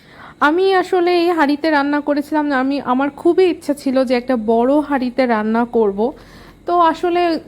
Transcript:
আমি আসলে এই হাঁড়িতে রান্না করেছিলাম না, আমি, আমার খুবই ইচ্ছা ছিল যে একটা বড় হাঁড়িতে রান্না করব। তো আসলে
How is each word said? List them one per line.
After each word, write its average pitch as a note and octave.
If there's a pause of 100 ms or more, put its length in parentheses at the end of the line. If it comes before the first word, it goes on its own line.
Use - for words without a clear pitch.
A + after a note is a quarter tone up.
(420)
আমি F4+
আসলে F4+ (100)
এই E4+
হাঁড়িতে D4+
রান্না D4
করেছিলাম D4
না, C#4
আমি, C4+
আমার C4+
খুবই E4+
ইচ্ছা -
ছিল C4
যে B3
একটা B3
বড় A#3
হাঁড়িতে C4
রান্না A3+
করব। A3+ (540)
তো F4
আসলে E4+